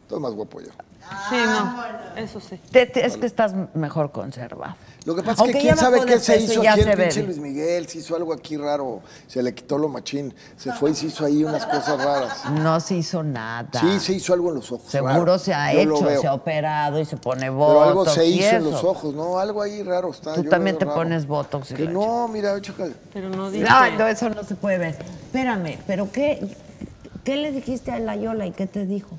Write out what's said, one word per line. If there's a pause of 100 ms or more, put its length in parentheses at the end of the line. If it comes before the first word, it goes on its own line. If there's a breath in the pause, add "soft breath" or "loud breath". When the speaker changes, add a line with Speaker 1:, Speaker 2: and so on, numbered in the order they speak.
Speaker 1:
Estoy
más
guapo
yo. (600)
Speaker 2:
Sí, (100)
no, (320)
eso
sí. (120)
Speaker 3:
Te,
te,
es
que
estás (220)
mejor
conservado. (320 loud breath)
Speaker 1:
Lo
que
pasa
es
Speaker 3:
Aunque
Speaker 1:
que
Speaker 3:
ya
Speaker 1:
quién
Speaker 3:
bajó
Speaker 1:
sabe
Speaker 3:
de
Speaker 1:
qué
se
Speaker 3:
peso,
Speaker 1:
hizo
Speaker 3:
ya
Speaker 1:
aquí
el
Speaker 3:
se
ve
Speaker 1:
pinche
Speaker 3:
bien.
Speaker 1:
Luis
Miguel,
se
hizo
algo
aquí
raro, (260 loud breath)
se
le
quitó
lo
machín, (240 loud breath)
se
fue
y
se
hizo
ahí
unas
cosas
raras.
Speaker 3:
No
se
hizo
nada. (120)
Speaker 1:
Sí,
se
hizo
algo
en
los
ojos,
Speaker 3:
Seguro
Speaker 1:
raro.
Speaker 3:
se
ha
Speaker 1:
Yo
lo
Speaker 3:
hecho,
Speaker 1:
veo.
Speaker 3:
se
ha
operado
y
se
pone
Speaker 1:
Pero
algo
Speaker 3:
botox
Speaker 1:
se
Speaker 3:
y
Speaker 1:
hizo
en
Speaker 3:
eso.
Speaker 1:
los
ojos,
¿no?
Algo
ahí
raro
está,
Speaker 3:
Tú
Speaker 1:
yo
lo
Speaker 3:
también
Speaker 1:
veo
Speaker 3:
te
Speaker 1:
raro.
Speaker 3:
pones
botox
y
Speaker 1:
Que
Speaker 3:
la
Speaker 1:
no,
Speaker 3:
chingada.
Speaker 1:
mira,
chécale. (200)
Speaker 2:
Pero
no
dice.
Speaker 3:
No,
no,
eso
no
se
puede
ver. (300)
Espérame,
¿pero
qué, (720)
qué
le
dijiste
a
la
Yola
y
qué
te
dijo?